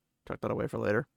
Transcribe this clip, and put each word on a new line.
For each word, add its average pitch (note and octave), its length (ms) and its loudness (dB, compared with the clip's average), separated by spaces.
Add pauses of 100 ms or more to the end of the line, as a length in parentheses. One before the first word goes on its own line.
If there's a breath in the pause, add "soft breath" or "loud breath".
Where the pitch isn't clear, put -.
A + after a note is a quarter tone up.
(260)
Tuck - 160 -8
that A2+ 100 -2
away - 160 0
for - 120 -4
later. A2 380 2